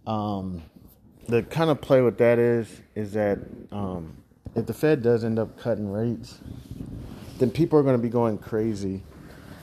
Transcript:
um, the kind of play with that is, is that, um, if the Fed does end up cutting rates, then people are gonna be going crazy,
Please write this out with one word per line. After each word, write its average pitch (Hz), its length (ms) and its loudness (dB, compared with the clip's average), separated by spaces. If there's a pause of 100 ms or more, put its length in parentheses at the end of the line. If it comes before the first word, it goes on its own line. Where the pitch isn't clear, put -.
um, 98 560 -4 (680)
the 117 140 2
kind 165 260 0
of 143 140 2
play 131 180 6
with 113 160 4
that 120 220 6
is, 120 420 2 (140)
is 104 180 -6
that, 101 260 2 (320)
um, 90 460 -6 (400)
if 113 100 0
the 113 60 -4
Fed 156 300 2
does 117 220 4
end 113 140 0
up - 200 -4
cutting 104 320 -2
rates, 110 480 -4 (1000)
then 127 120 4
people 156 260 2
are 147 60 8
gonna 131 160 4
be 117 100 0
going 113 300 0
crazy, 101 640 -4 (600)